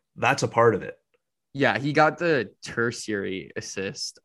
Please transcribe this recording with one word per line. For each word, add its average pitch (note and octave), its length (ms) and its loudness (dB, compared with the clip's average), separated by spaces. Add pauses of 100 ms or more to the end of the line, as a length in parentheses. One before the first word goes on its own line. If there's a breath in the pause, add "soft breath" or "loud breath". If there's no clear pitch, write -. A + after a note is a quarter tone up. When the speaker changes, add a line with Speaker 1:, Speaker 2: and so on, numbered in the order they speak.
(160)
Speaker 1:
that's A#2+ 280 0
a B2 40 2
part A#2 260 6
of F2+ 80 -2
it. - 160 -12 (560)
Speaker 2:
Yeah, B2 240 2
he C#3 160 -2
got D#3 240 4
the D3+ 340 0 (120)
tertiary G2 920 -4
assist - 680 -8